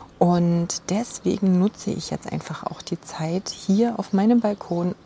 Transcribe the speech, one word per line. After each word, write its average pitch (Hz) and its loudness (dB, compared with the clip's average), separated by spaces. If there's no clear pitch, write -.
Und 175 2
deswegen 190 0
nutze 208 -2
ich - -6
jetzt - -8
einfach 156 -8
auch - -8
die - -6
Zeit 165 -4
hier 220 0
auf 202 -6
meinem 220 4
Balkon, 180 -2